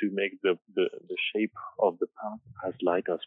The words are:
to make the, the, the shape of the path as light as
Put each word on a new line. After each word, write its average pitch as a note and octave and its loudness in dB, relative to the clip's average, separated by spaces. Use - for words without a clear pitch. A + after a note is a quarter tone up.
to G#2 0
make G2 0
the, F#2 4
the, F#2 4
the F#2 -6
shape G#2+ 0
of F#2 4
the - 0
path G#2+ -8
as F#2 -4
light F2+ 2
as E2 -2